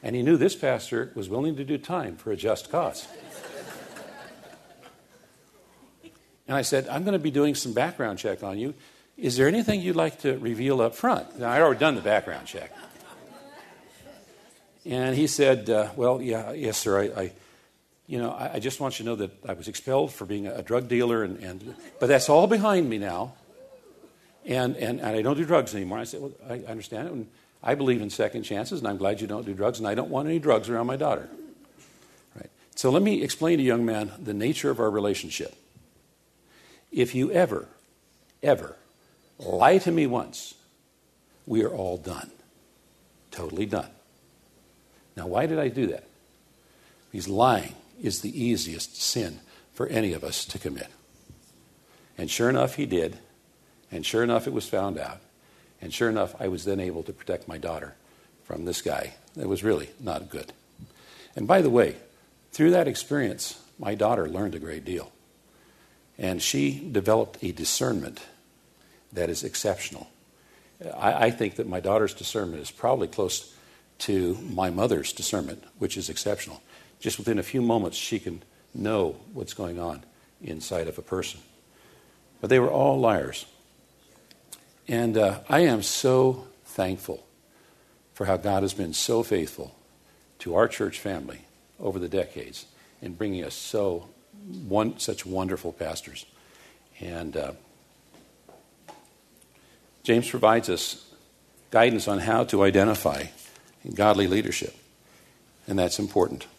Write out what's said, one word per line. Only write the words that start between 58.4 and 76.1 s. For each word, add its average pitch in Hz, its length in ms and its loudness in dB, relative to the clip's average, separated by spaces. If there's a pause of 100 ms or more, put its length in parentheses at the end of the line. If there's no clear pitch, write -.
from 80 200 -8
this 87 180 -4
guy 73 320 -4 (200)
that 147 140 -6
was 95 160 -2
really 104 260 2 (100)
not 87 300 -6
good. - 220 -12 (840)
And 104 100 -4
by 190 140 2
the 151 100 4
way, 107 260 4 (560)
through 156 180 4
that 175 180 4
experience, - 720 -4 (180)
my 104 180 -4
daughter 104 320 0
learned 92 260 -4
a 80 60 -8
great 80 240 -10
deal. 90 260 -8 (1080)
And 95 220 -2
she 139 500 0
developed 110 520 0
a 87 100 -4
discernment 82 680 -2 (920)
that 85 180 -2
is 80 140 -6
exceptional. - 640 -4 (880)
I, 101 300 2
I 120 40 4
think 110 260 -4
that - 120 -4
my 90 120 -4
daughter's 101 340 2
discernment 87 480 -6
is - 80 -12
probably 120 380 0
close - 440 -4 (440)
to 92 400 0 (160)
my 92 180 0
mother's 87 420 0
discernment, - 520 -6 (140)
which 98 180 -4
is 95 120 -8
exceptional. - 540 -6 (380)